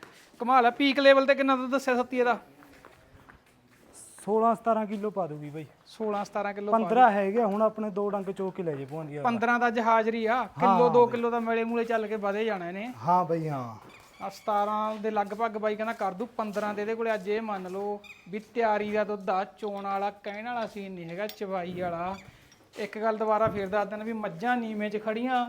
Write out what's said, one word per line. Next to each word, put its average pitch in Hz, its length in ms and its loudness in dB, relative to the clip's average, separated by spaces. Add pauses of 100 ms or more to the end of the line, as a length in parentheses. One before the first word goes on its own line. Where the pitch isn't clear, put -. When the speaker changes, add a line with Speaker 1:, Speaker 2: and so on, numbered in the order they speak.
(400)
Speaker 1:
ਕਮਾਲ 247 260 6
ਆ। 240 40 6
ਪੀਕ 269 300 2
ਲੈਵਲ 269 260 10
ਤੇ 269 100 6
ਕਿੰਨਾ 269 200 4
ਦੁੱਧ 254 160 -2
ਦੱਸਿਆ 269 240 0
ਸੱਤੀ 247 240 0
ਇਹਦਾ? 240 200 2 (1900)
Speaker 2:
ਸੋਲਾਂ 220 300 2
ਸਤਾਰਾਂ 220 300 0
ਕਿਲੋ 208 240 -6
ਪਾ 185 180 -4
ਦੂਗੀ 147 220 -10
ਬਾਈ। 151 160 -10 (200)
Speaker 1:
ਸੋਲਾਂ 208 400 -6
ਸਤਾਰਾਂ 202 280 -6
ਕਿਲੋ 202 180 -6
ਪਾ 226 60 6
Speaker 2:
ਪੰਦਰਾਂ 226 340 6
Speaker 1:
ਦੂ। 202 60 0
Speaker 2:
ਹੈਗੇ 202 240 2
ਆ, 233 40 4
ਹੁਣ 202 160 0
ਆਪਣੇ 214 280 0
ਦੋ 202 200 -2
ਡੰਗ 196 160 -4
ਚੋ 190 260 -6
ਕੇ 190 120 -8
ਲੈ 160 100 -4
ਜੇ 139 120 -8
ਭਵਾਨੀ 147 320 -10
ਵਾਲਾ। 185 120 0
Speaker 1:
ਪੰਦਰਾਂ 233 300 2
ਦਾ 240 80 2
ਅੱਜ 233 120 0
ਹਾਜ਼ਰੀ 226 460 2
ਆ। 220 100 2
Speaker 2:
ਹਾਂ, 240 120 -2
Speaker 1:
ਕਿਲੋ 185 220 2
Speaker 2:
ਹਾਂ 240 200 6
Speaker 1:
ਦੋ 240 160 8
Speaker 2:
ਬਾਈ। 233 60 0
Speaker 1:
ਕਿਲੋ 233 180 -2
ਦਾ 233 100 0
ਮੇਲੇ 226 240 0
ਮੂਲੇ 233 200 -2
ਚੱਲ 226 240 0
ਕੇ 214 80 -4
ਵਧੇ 202 300 -2
ਜਾਣਾ 190 220 -2
ਇਹਨੇ। 196 260 -8 (140)
Speaker 2:
ਹਾਂ 180 180 4
ਬਾਈ, 165 220 0
ਹਾਂ। 123 300 -6 (460)
Speaker 1:
ਆ 196 60 -6
ਸਤਾਰਾਂ 214 640 -2
ਦੇ 214 160 -4
ਲਗਭਗ 214 460 -2
ਬਾਈ 214 180 -2
ਕਹਿੰਦਾ 220 180 -4
ਕਰ 196 200 -4
ਦੂ 196 120 -8
ਪੰਦਰਾਂ 208 480 -4
ਦੇ 202 80 -6
ਇਹਦੇ 220 140 -4
ਕੋਲੇ। 226 180 -2
ਅੱਜ 196 160 -4
ਇਹ 214 120 -2
ਮੰਨ 196 280 -6
ਲਓ 202 300 -6 (300)
ਵੀ 202 100 -8
ਤਿਆਰੀ 214 520 -2
ਦਾ 208 120 2
ਦੁੱਧ 202 260 -4
ਆ, 190 140 0
ਚੋਣ 202 400 -8
ਵਾਲਾ, 196 280 -2
ਕਹਿਣ 208 340 -12
ਵਾਲਾ 240 220 -6
ਸੀਨ 196 240 -12
ਨਹੀਂ 170 180 -12
ਹੈਗਾ, 190 180 -6
ਚਵਾਈ 185 540 -6
ਵਾਲਾ। 175 340 -4 (600)
ਇੱਕ 214 200 -8
ਗੱਲ 220 200 0
ਦੁਬਾਰਾ 214 300 4
ਫੇਰ 196 200 -2
ਦੱਸ 202 200 0
ਦਿੰਦਾ 214 180 -10
ਵੀ 233 80 -4
ਮੱਝਾਂ 214 440 -2
ਨੀਵੇਂ 214 320 -4
'ਚ 214 140 -4
ਖੜੀਆਂ, 240 460 0